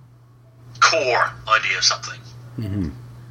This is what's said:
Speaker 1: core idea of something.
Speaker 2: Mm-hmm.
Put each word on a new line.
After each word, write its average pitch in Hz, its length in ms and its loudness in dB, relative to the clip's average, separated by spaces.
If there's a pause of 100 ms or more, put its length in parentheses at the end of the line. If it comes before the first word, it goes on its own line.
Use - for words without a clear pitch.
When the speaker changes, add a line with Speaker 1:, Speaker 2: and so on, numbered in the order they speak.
(800)
Speaker 1:
core 131 520 4 (160)
idea 110 300 2
of - 60 2
something. - 360 0 (380)
Speaker 2:
Mm-hmm. 101 300 0 (420)